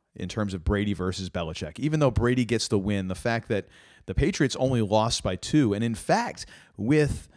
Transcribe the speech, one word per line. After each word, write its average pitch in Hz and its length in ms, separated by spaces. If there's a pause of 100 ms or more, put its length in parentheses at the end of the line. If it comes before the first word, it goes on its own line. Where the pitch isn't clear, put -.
(140)
in 90 140
terms 101 240
of 87 100
Brady 104 300
versus 92 380
Belichick. 80 480
Even 156 220
though 135 100
Brady 120 340
gets 113 240
the 107 100
win, 98 300
the 92 60
fact 117 340
that 101 180 (380)
the 98 100
Patriots 147 420
only 127 260
lost 107 400
by 92 140
two, 135 360
and 104 100
in 117 120
fact, - 500 (320)
with, 139 600